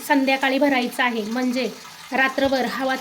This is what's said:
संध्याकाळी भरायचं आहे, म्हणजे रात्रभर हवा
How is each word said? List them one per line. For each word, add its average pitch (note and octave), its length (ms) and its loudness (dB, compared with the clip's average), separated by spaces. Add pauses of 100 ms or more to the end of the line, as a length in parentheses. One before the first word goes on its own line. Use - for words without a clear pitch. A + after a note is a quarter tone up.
संध्याकाळी C4+ 520 2
भरायचं C4 440 2
आहे, A#3 200 0
म्हणजे B3 440 -2 (460)
रात्रभर C4 560 2
हवा C4 320 -2